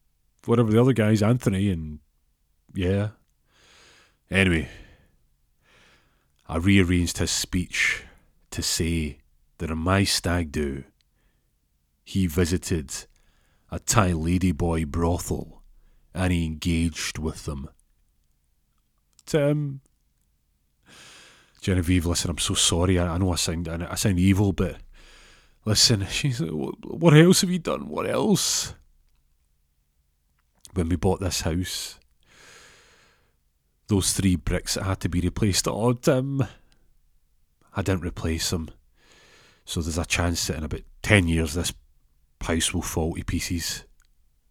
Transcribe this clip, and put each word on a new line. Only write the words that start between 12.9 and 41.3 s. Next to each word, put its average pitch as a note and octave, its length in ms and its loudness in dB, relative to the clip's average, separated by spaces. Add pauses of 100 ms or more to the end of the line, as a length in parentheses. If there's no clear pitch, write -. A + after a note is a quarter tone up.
a - 80 -8
Thai F#2+ 320 2
ladyboy E2+ 760 0
brothel E2+ 760 -4 (500)
and F#2 180 0
he E2+ 140 0
engaged E2 720 -2
with D#2 280 -8
them. C#2+ 240 -10 (1600)
Tim. C#3+ 560 0 (1800)
Genevieve, F2+ 440 2
listen, F2 240 -2
I'm E2 80 -4
so - 160 -2
sorry. F2+ 460 2
I, F2 160 -2
I - 20 -2
know F#2 160 2
I D#2+ 40 -2
sound, E2+ 300 -4
I, E2 220 -6
I E2+ 60 -8
sound F#2 240 0
evil, G2 340 4
but F2+ 240 -4 (880)
listen, G#2 400 2
she's, B2 340 -4
what, D#2 360 -6 (100)
what D#3+ 300 6
else F3 260 8
have F3+ 80 0
you F3+ 80 -2
done? C#2+ 320 -6
What - 180 -4
else? - 680 0 (2000)
When E2+ 140 0
we F2+ 60 2
bought F#2 260 0
this F#2 200 -4
house, - 580 -6 (1900)
those G2 260 2
three F#2 220 4
bricks - 400 -4
that - 80 -4
had G2 180 -2
to F2+ 80 -2
be E2+ 120 0
replaced, F2+ 460 0
oh, A#2 260 0
Tim, C3+ 500 0 (1300)
I G2+ 60 -2
didn't F#2 240 0
replace E2 440 -4
them. E2 200 -4 (960)
So - 160 -4
there's D#2+ 160 -4
a E2+ 80 -2
chance F2 420 -2
that C#2+ 100 -4
in D2+ 60 -8
about - 180 -8 (200)
ten G2 260 4
years, D#2+ 260 0